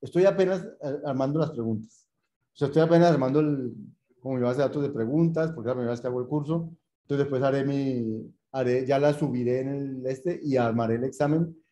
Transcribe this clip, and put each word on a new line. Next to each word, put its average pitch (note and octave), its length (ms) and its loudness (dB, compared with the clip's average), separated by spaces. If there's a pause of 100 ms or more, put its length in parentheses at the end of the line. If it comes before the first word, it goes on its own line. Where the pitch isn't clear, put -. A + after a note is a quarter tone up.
estoy E3+ 240 2
apenas, F#3+ 400 2
eh, D3 400 -8
armando C#3 360 -2
las D#3 100 0
preguntas. A2+ 580 -6 (460)
O - 20 -20
sea, D3 120 0
estoy D3+ 140 4
apenas E3+ 300 6
armando C3+ 280 2
el, C#3 340 -2 (460)
como C3 160 -6
mi B2 60 -2
base B2 160 0
de C3+ 100 2
datos C#3+ 140 -4
de C#3+ 80 -2
preguntas, D#3+ 640 0
porque A#2+ 160 -8
es B2+ 40 -2
la - 20 -2
primera A#2+ 160 -2
vez A#2+ 100 -6
que B2+ 60 -10
hago B2 140 -4
el B2 80 -8
curso. D#3+ 420 -4 (320)
Entonces C#3+ 220 -2
después C3+ 180 0
haré C3+ 220 2
mi, B2+ 680 -2 (200)
haré, B2+ 340 0
ya C#3 120 2
la D3 140 4
subiré B2 480 0
en C3+ 80 -4
el C3+ 380 -6
este C3+ 360 -4
y C#3 140 0
armaré A#2 380 2
el A#2+ 100 -2
examen. D3+ 520 0 (160)